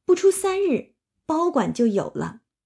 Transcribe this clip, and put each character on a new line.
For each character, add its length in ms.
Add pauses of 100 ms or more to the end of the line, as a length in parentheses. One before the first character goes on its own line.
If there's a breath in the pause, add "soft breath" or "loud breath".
不 100
出 160
三 320
日， 300 (320)
包 260
管 220
就 140
有 240
了。” 300 (260)